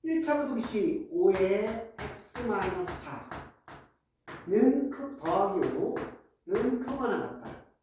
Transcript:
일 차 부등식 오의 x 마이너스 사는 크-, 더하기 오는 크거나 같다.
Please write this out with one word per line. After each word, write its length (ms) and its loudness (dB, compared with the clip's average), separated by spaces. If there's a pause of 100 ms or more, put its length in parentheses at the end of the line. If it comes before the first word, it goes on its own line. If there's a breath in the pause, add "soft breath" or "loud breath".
일 200 0
차 200 2
부등식 680 -2
오의 880 4
x 480 -8
마이너스 460 0 (1500)
사는 440 6
크-, 280 -10
더하기 580 2
오는 1040 -2
크거나 600 -2
같다. 100 -12 (320)